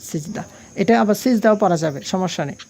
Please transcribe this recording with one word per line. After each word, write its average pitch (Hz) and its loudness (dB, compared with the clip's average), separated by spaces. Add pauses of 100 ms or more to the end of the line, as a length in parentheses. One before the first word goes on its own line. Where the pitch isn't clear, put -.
(100)
সিজদা। - -8 (320)
এটা 226 4
আবার 208 4
সিজদাও 220 2
পড়া 196 2
যাবে, 151 -2
সমস্যা 180 -4
নেই। 139 -8 (140)